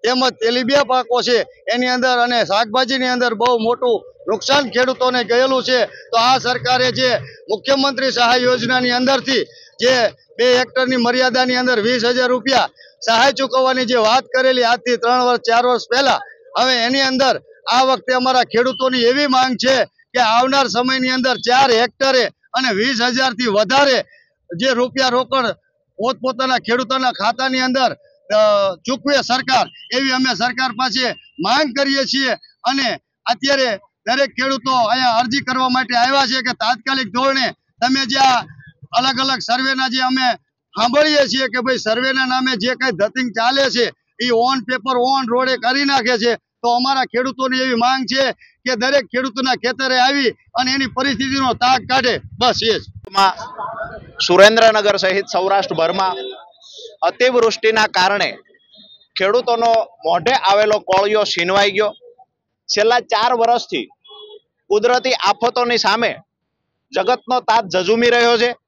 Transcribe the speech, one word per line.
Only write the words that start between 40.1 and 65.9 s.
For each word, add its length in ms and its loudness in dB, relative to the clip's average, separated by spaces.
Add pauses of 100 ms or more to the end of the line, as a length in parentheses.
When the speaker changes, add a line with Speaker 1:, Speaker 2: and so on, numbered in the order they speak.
Speaker 1:
સાંભળીએ 520 2
છીએ 200 -2
કે 140 -4
ભાઈ 160 -2
સર્વેના 500 -2
નામે 300 -2
જે 180 -2
કાંઈ 180 -4
ધતિંગ 380 -4
ચાલે 400 0
છે 220 -2 (320)
એ 40 -2
on 360 0
paper 340 -4
on 300 0
રોડે 280 0
કરી 280 -2
નાખે 340 0
છે. 160 0
તો 340 -8
અમારા 360 0
ખેડૂતોની 540 -4
એવી 160 -2
માંગ 300 0
છે 280 -2
કે 440 -8
દરેક 280 0
ખેડૂતોના 500 -4
ખેતરે 440 -2
આવી 320 2
અને 420 -6
એની 140 -2
પરિસ્થિતિનો 640 -2
તાગ 340 0
કાઢે, 340 0 (180)
બસ 240 0
એ 160 0
જ. 40 -8 (1400)
Speaker 2:
સુરેન્દ્રનગર 720 6
સહિત 360 -2
સૌરાષ્ટ્રભરમાં 840 0 (840)
અતિવૃષ્ટિના 840 2
કારણે 520 0 (800)
ખેડૂતોનો 540 2 (320)
મોઢે 280 0
આવેલો 460 2
કોળિયો 460 0
છીનવાઈ 460 0
ગયો. 240 -2 (760)
છેલ્લા 320 2
ચાર 320 0
વર્ષથી 540 0 (840)
કુદરતી 440 2
આફતોની 640 0
સામે 420 0 (760)